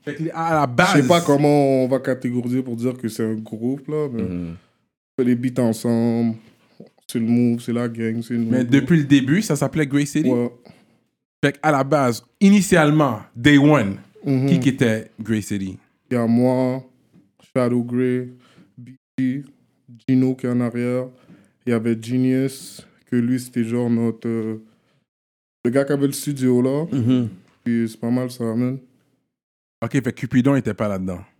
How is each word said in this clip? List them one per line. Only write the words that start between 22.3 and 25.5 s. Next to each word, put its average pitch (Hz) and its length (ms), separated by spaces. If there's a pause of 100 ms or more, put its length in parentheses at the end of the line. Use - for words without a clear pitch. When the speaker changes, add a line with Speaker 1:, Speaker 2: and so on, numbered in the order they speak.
Speaker 2:
que 127 60
lui, 123 240
c'était 127 240
genre 120 260
notre, 117 380
euh, 110 340 (1000)